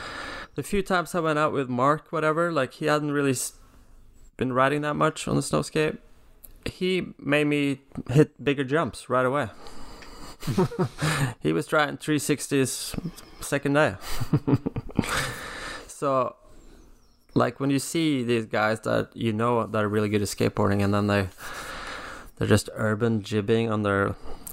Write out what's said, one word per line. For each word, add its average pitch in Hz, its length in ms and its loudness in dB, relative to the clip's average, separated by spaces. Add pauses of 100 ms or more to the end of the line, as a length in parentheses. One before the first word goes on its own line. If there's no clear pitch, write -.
(560)
The 143 80 -4
few 196 200 0
times 175 320 0
I 175 60 0
went 156 180 2
out 151 140 2
with 127 160 -2
Mark, 131 420 2
whatever, 160 400 2
like, 131 220 0
he 160 120 -6
hadn't 151 260 2
really 143 200 2
s-, - 220 -2 (840)
been 127 160 0
riding 135 280 2
that 147 140 -2
much 151 320 0
on - 80 2
the 143 60 2
snow 147 220 0
skate. - 340 -2 (680)
He - 520 -2
made 147 300 2
me 143 320 0 (300)
hit 151 340 4
bigger 139 220 0
jumps 139 440 -2
right 127 160 2
away. 131 240 0 (960)
<laughs> 147 920 0
He 156 140 0
was 156 120 -2
trying 143 320 0
three 151 220 0
sixties - 760 0 (480)
second 143 320 -2
day. 143 260 4
<laughs> - 60 -14 (1800)
So, 135 500 0 (960)
like, 120 260 2
when 139 120 0
you 139 80 2
see 151 440 0
these 117 220 2
guys 110 360 2
that 113 320 0
you 113 200 0
know 117 340 2
that 107 160 0
are 104 60 0
really 107 180 2
good 104 140 2
at 98 80 0
skateboarding, 101 520 2
and 101 120 2
then 104 140 2
they, 101 200 2 (1080)
they're 107 100 0
just 104 260 4
urban 110 480 0
jibbing 110 480 0
on 107 140 -2
their 98 320 2 (380)